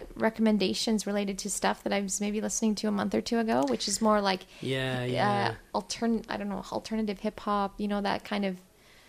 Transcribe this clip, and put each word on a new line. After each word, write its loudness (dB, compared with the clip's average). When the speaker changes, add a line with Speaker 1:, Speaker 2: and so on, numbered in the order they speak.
Speaker 1:
recommendations 2
related -2
to -6
stuff 0
that -2
I 2
was -2
maybe 0
listening 0
to -2
a 2
month 0
or 2
two 0
ago, 4
which -2
is 0
more 6
like, 2
Speaker 2:
Yeah, 0
Speaker 1:
uh, -2
Speaker 2:
yeah. 2
Speaker 1:
altern-, -2
I -4
don't -6
know, -6
alternative -4
hip -4
hop, -2
you -2
know, 0
that 0
kind -2
of, -2